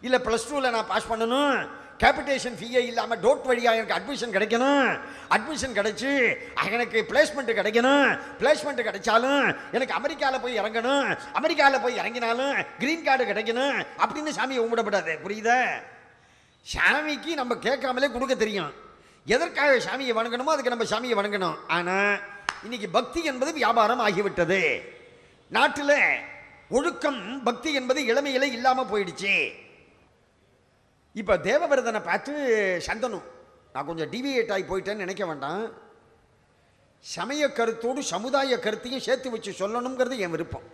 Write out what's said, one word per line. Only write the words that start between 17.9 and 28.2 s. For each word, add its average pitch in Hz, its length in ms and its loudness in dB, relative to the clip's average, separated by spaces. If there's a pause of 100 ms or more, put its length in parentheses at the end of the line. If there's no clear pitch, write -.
கொடுக்க 247 240 0
தெரியும். 196 380 -2 (520)
எதற்காக 285 500 4
சாமியை 254 380 -2
வணங்கணுமோ 233 300 -2
அதுக்கு 269 320 0
நம்ம 233 80 0
சாமியை 233 280 -2
வணங்கணும். 202 460 0 (100)
ஆனா 185 500 2 (460)
இன்னைக்கு 214 260 -8
பக்தி 247 340 0
என்பது 277 300 -2
வியாபாரம் 233 460 2
ஆகிவிட்டது. 180 840 2 (680)
நாட்டுல 262 680 2 (500)
ஒழுக்கம், 247 720 -2
பக்தி 247 300 -2
என்பது 262 280 -2
இளமையில 262 400 0